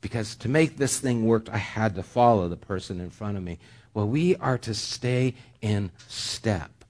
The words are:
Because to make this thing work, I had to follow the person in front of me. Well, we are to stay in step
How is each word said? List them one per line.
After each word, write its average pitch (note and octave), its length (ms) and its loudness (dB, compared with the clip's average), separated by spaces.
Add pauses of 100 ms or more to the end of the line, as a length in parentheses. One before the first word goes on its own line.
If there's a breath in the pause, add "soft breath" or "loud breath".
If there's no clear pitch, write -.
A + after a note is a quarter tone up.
Because A2 360 -6
to - 120 -6
make D3+ 280 4
this C3+ 240 0
thing A#2+ 260 2
work, A2+ 240 4
I G#2+ 80 -2
had G#2+ 380 -2
to F#2+ 80 -6
follow A#2 440 6
the E2+ 80 -4
person F#2 440 -8
in F2+ 100 -10
front G#2 260 -8
of F#2+ 60 -6
me. E2+ 160 -8 (340 loud breath)
Well, G#2 140 0
we E3 300 2
are B2+ 220 0
to A2+ 140 -6
stay B2 640 -2 (260 loud breath)
in G#2 300 0 (160)
step - 840 -6